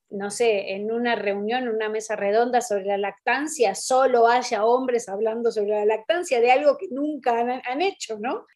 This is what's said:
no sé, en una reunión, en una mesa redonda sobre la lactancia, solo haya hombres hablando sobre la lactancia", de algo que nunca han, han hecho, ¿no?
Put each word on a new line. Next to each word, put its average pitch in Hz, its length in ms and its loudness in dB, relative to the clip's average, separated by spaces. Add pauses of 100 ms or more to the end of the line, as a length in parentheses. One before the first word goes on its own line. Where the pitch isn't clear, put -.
no 202 220 -6
sé, 208 400 0
en 208 200 -4
una 233 240 0
reunión, 208 480 -2
en 240 60 -4
una 220 200 -2
mesa 214 260 -6
redonda 226 460 2
sobre 196 240 -4
la 202 120 0
lactancia, 233 800 -2
solo 254 520 4
haya 240 380 2
hombres 247 420 2
hablando 220 440 -2
sobre 208 200 -2
la 208 140 0
lactancia", 247 540 0
de 233 100 4
algo 277 280 4
que 381 120 -10
nunca 262 480 -2
han, 247 260 -2
han 254 180 -6
hecho, 370 360 -4
¿no? 269 280 -6 (100)